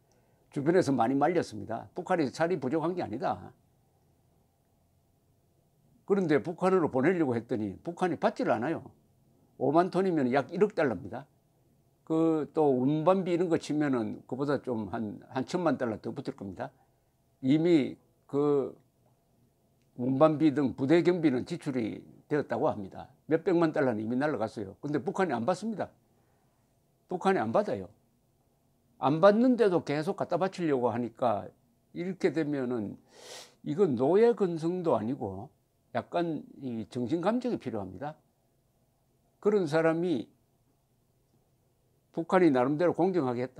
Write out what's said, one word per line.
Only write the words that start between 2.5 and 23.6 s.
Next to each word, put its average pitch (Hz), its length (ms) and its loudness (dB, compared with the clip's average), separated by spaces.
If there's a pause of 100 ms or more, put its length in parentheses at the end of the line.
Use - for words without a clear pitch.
부족한 151 380 -4
게 110 80 -6
아니다. 104 480 -6 (2500)
그런데 170 360 2
북한으로 175 480 0
보내려고 135 460 2
했더니 107 480 -6
북한이 175 320 -4
받지를 208 340 -2
않아요. 123 400 -4 (680)
오만 160 320 2
톤이면 170 420 0
약 139 200 -2
일억 196 220 0
달러입니다. 117 500 -4 (800)
그 160 500 0
또 139 300 4
운반비 156 480 2
이런 175 180 0
거 160 100 2
치면은 135 680 -2
그보다 135 340 -4
좀 110 280 -6
한, 104 400 -8
한 131 180 -6
천만 165 320 -2
달러 113 220 -4
더 117 100 -10
붙을 135 240 -10
겁니다. 113 380 -12 (680)
이미 156 560 2 (300)
그 143 500 0 (1160)
운반비 139 600 4
등 127 200 0
부대 147 300 2
경비는 160 420 2
지출이 127 560 -6 (240)
되었다고 135 420 -2
합니다. 95 400 -8 (180)
몇백만 165 460 2